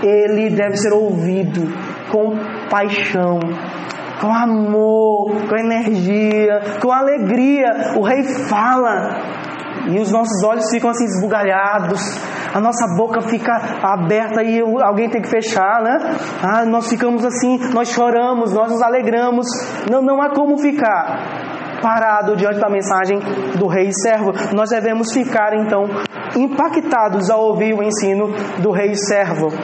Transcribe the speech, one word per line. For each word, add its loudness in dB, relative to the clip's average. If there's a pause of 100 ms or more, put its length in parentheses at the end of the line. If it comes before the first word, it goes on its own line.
ele 2
deve 0
ser 2
ouvido 0 (500)
com 0 (320)
paixão, 0 (800)
com 0
amor, 2
com 0
energia, 0
com 2
alegria. 2
O 2
rei 2
fala 0 (680)
e 0
os 0
nossos 0
olhos 2
ficam 0
assim 0
esbugalhados, 0 (540)
a 0
nossa 0 (100)
boca 0
fica -2 (300)
aberta 0
e 0
o-, 2
alguém 2
tem -2
que -6
fechar, 2
né? 2 (460)
Ah, 2
nós 0
ficamos 0
assim, 0 (160)
nós 0
choramos, 2
nós 2
nos 0
alegramos. 2 (420)
Não, 2
não 2
há 2
como 2
ficar -2
parado 2
diante 0
da 2
mensagem 0 (380)
do 2
rei 2
e -2
servo. 0 (240)
Nós 0
devemos 0
ficar, 0
então, 0 (500)
impactados 0
ao 2
ouvir 2
o -2
ensino 0 (260)
do 2
rei 0
e -2
servo. 0 (140)